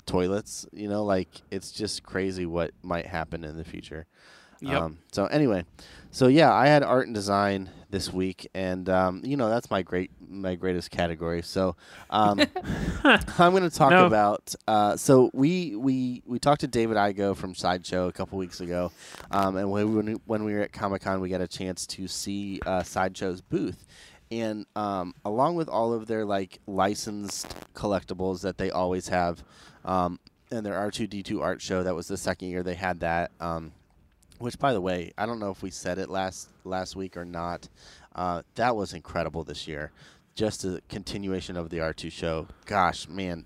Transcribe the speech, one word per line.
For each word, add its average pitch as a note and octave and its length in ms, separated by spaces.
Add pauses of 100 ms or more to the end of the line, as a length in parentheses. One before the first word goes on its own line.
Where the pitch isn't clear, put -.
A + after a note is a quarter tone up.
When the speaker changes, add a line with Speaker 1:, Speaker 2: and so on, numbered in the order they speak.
Speaker 1:
toilets, F#2+ 640
you G#2 160
know, G#2 160
like, F#2+ 240 (240)
it's G2 220
just - 300
crazy F#2 420
what E2 260 (100)
might F2 260
happen E2 360
in D#2 140
the D#2+ 80
future. D#2+ 400 (540)
Speaker 2:
Yep. C3+ 220
Speaker 1:
Um, E2 160 (140)
so G2 160
anyway, A2+ 380 (440)
so - 180
yeah, C#3 240
I A2 140
had D3 160
art B2+ 240
and A#2 80
design G2+ 560 (220)
this F#2 200
week, F#2 440
and, F#2 340
um, F#2 340
you C#3 140
know, A2+ 120
that's A#2 200
my G2 140
great, F2+ 260 (180)
my F#2 280
greatest F2+ 340
category. E2+ 540
So, F#2+ 320 (340)
um, G#2 300
Speaker 2:
<laughs> - 640
Speaker 1:
I'm F#3 500
gonna F#3 160
talk C#3+ 220
Speaker 3:
No. F3+ 160
Speaker 1:
about, G#2 480 (120)
uh, G#2 300
so B2+ 340
we, D#3 440
we, B2+ 500
we A#2+ 140
talked C#3+ 220
to D3 60
David A2+ 300
Igo G2+ 380
from F#2 180
Sideshow F2+ 540
a F2 40
couple F#2+ 280
weeks F2+ 200
ago, F2 320 (380)
um, F#2+ 280
and G2 120
when, G#2+ 260
when G#2+ 120
we, A2 60 (120)
when G#2+ 180
we G#2 120
were G#2 60
at - 120
Comic-Con, G2 480
we F2+ 80
got F#2 120
a F2 60
chance F#2 380
to F#2 220
see, G2+ 580
uh, F#2 160
Sideshow's F#2 600
booth. C#3+ 440 (460)
And, A2 340 (100)
um, G2 380 (100)
along B2+ 320
with D#3+ 140
all A2+ 240
of A2 140
their, A2 180
like, G2 400
licensed G2+ 920 (200)
collectibles F#2 640
that F#2+ 160
they F#2+ 140
always F#2 380
have, F2 340 (420)
um, F2 340 (300)
and A2+ 160
their G2+ 140
R G#2 100
two A2 160
D G2+ 160
two G2+ 200
art E2+ 200
show, F#2 220
that F#2 100
was E2+ 140
the G2 100
second F#2 320
year F2+ 140
they F2+ 100
had F2 280
that, E2+ 280 (100)
um, E2 320 (680)
which, A#2 200
by C#3 120
the G2+ 100
way, F2+ 360
I G2+ 80
don't A#2 140
know G2+ 100
if F#2+ 140
we F#2+ 80
said F2+ 260
it F#2+ 120
last, F#2+ 400 (140)
last F#2 320
week F#2+ 220
or F2 80
not. F2 440 (440)
Uh, F2 300 (100)
that A#2 220
was G2 180
incredible D#2+ 500
this D2+ 240
year. D2+ 240 (440)
Just G#2+ 280
a F#2 160 (100)
continuation F#2+ 680
of E2+ 120
the E2+ 100
R D#2+ 140
two - 160
show. D#2+ 380 (180)
Gosh, F#2 420
man, F2 380